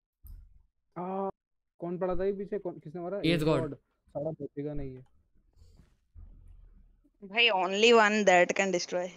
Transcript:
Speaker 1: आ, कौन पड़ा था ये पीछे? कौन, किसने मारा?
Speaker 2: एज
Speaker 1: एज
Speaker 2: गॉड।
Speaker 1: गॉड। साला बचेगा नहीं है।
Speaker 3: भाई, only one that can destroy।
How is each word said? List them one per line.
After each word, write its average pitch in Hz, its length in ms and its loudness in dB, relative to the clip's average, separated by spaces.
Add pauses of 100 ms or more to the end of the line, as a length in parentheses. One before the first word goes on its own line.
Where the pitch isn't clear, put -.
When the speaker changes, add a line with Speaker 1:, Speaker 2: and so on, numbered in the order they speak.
(960)
Speaker 1:
आ, 190 320 -6 (500)
कौन 175 180 -8
पड़ा 180 180 -2
था 185 100 0
ये 202 80 0
पीछे? 196 260 -8
कौन, 170 200 -10
किसने 160 220 -14
मारा? 185 180 -8
Speaker 2:
एज 170 60 -6
Speaker 1:
एज 160 180 2
Speaker 2:
गॉड। 151 160 2
Speaker 1:
गॉड। 139 160 -6
साला - 560 -12
बचेगा 147 420 -10
नहीं 135 220 -8
है। 127 100 -20 (2250)
Speaker 3:
भाई, 226 260 0
only 196 500 4
one 208 260 4
that 180 320 6
can 196 180 0
destroy। 180 420 -4